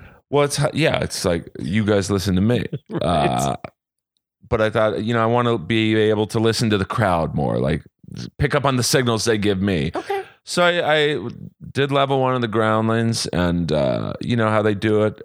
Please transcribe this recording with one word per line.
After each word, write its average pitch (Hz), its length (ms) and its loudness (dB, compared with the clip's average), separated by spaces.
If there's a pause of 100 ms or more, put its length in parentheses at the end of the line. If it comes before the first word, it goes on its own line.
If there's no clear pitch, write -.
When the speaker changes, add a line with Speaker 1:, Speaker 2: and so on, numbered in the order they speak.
(300)
Speaker 1:
Well, 143 140 2
it's, 143 160 -2 (140)
yeah, 147 280 0
it's - 240 -6
like, 87 240 -2 (100)
you 95 260 -2
guys 101 260 0
listen 95 240 0
to 92 60 2
me. 113 240 0 (120)
Speaker 2:
<laughs> - 120 -16
Right. 214 140 -6
Speaker 1:
Uh, 69 520 0 (920)
but 113 140 0
I 107 80 2
thought, 107 340 0
you 110 100 -2
know, 113 100 2
I - 20 2
wanna 117 320 2
be 110 380 0
able 107 320 2
to 117 120 -4
listen 113 300 2
to 104 80 4
the 95 80 0
crowd 85 480 0
more, 65 260 -2
like, 71 240 -2 (540)
pick 139 160 0
up 143 100 0
on 135 120 2
the 123 80 0
signals 120 420 0
they 113 140 2
give 101 200 0
me. 92 360 0
Speaker 2:
Okay. 392 280 -6 (200)
Speaker 1:
So - 200 -4
I, 175 320 2
I 147 340 0 (420)
did 135 200 0
level 139 300 2
one 127 140 2
of 127 60 0
the 120 60 0
Groundlings, 110 800 2
and, 87 440 0
uh, 62 500 0
you 120 140 -2
know 110 160 2
how 107 100 2
they 107 140 2
do 107 280 0
it 107 220 -2